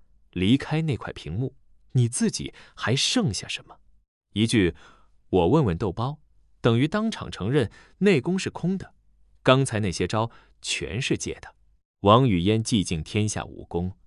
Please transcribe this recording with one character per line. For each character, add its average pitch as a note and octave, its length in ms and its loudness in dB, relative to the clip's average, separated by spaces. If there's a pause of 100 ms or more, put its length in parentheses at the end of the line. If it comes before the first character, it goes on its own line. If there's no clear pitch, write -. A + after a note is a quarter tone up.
(320)
离 F#2+ 260 2
开 D#3 240 -4
那 D3 160 -4
块 - 160 -12
屏 - 180 -12
幕， B2+ 240 -6 (380)
你 A#2+ 160 2
自 A#2 200 -2
己 - 240 -8 (220)
还 - 180 -2
剩 C#3 400 0
下 - 140 -8
什 - 180 -10
么。 - 120 -20 (560)
一 G#2+ 120 2
句 G2+ 300 2 (540)
“我 F2 180 4
问 D3 160 4
问 F2 140 0
豆 F2+ 160 -4
包”， C3 260 -6 (400)
等 A#2 180 2
于 C#3+ 120 2
当 G#3+ 200 -2
场 - 220 -10
承 - 180 -6
认 B2+ 220 0 (280)
内 F3+ 200 4
功 F3+ 180 -2
是 - 120 -4
空 F#3 280 -4
的， - 160 -12 (500)
刚 C3+ 200 4
才 A2+ 160 -4
那 G#2 100 -2
些 F2+ 160 -2
招 A2 240 -2 (320)
全 E2 400 -6
是 - 160 -2
借 - 180 -8
的。 - 200 -20 (460)
王 A#2 260 8
语 F2+ 140 4
嫣 G#2+ 200 2
技 A2 220 0
尽 E2 180 -4
天 G#2+ 280 -2
下 - 160 -8
武 - 200 -16
功， F2+ 300 -6 (120)